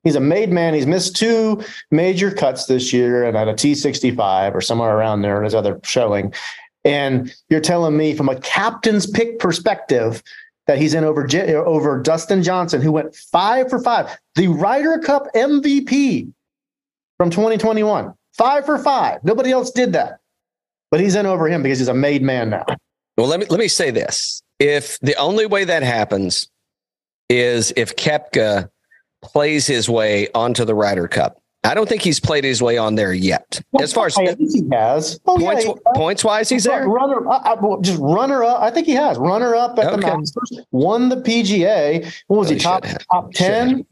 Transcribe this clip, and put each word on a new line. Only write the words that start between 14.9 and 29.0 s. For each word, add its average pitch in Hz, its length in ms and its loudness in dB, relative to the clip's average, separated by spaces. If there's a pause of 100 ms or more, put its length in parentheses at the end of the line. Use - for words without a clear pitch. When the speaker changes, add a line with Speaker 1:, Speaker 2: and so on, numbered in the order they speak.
Speaker 1:
Cup 277 380 0
M 277 260 2
V 277 200 2
P 254 440 0 (920)
from 175 120 2
twenty 220 280 0
twenty-one, 214 540 0 (240)
five 277 300 2
for 294 120 0
five. 196 440 0
Nobody 247 300 0
else 254 180 0
did 220 220 0
that, 139 260 -2 (720)
but 156 100 2
he's 190 140 2
in 208 120 0
over 170 220 0
him 160 140 0
because 135 160 0
he's 127 100 0
a 123 60 0
made 143 280 2
man 123 280 0
now. 92 140 -4 (520)
Speaker 2:
Well, 117 120 2
let 165 120 0
me, 208 100 -4
let 175 100 2
me 208 80 0
say 160 220 0
this. - 520 -4 (160)
If 143 420 0
the 135 160 0
only 202 300 0
way 196 180 0
that 165 200 0
happens 104 640 -2 (800)
is 120 480 2
if 113 180 -2
Koepka 110 760 -2 (520)